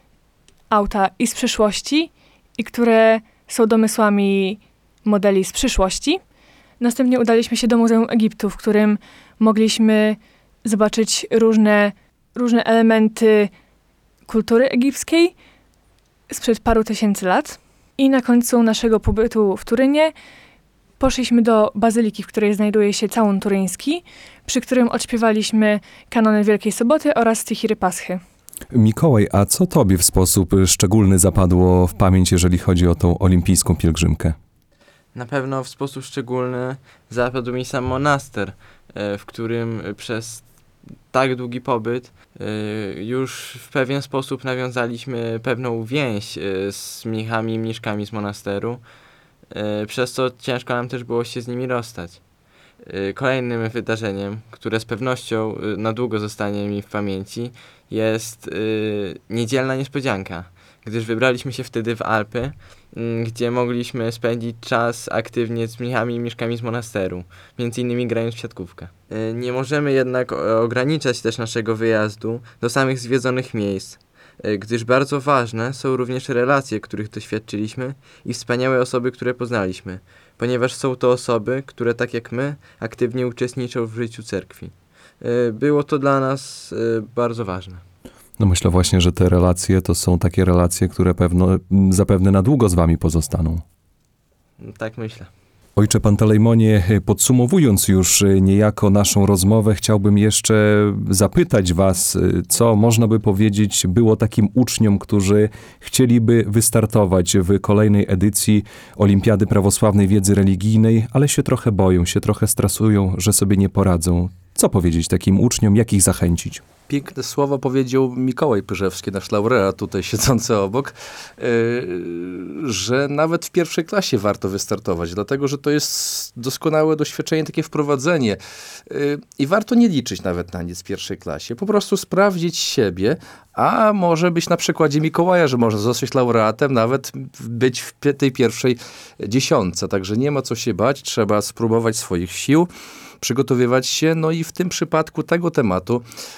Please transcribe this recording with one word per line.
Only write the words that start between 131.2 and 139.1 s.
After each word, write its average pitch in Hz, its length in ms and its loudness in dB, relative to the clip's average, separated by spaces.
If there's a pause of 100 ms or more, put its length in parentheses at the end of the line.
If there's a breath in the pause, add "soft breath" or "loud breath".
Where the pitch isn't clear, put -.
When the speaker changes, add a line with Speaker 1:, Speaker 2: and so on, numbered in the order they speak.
Speaker 4:
po 196 100 -8
prostu 208 320 0
sprawdzić 175 600 -2
siebie, 104 600 -2 (360 loud breath)
a 208 400 2
może 175 380 2
być 165 180 -2
na 170 80 0
przykładzie 156 440 0
Mikołaja, 170 460 2
że 131 100 0
można 110 220 2
zostać 120 340 -2
laureatem, 120 600 2
nawet 123 380 0 (280)
w-, 117 100 -12
być 123 300 0
w - 140 -12
pie-, 143 200 -2
tej 139 180 0
pierwszej 123 460 0 (500 loud breath)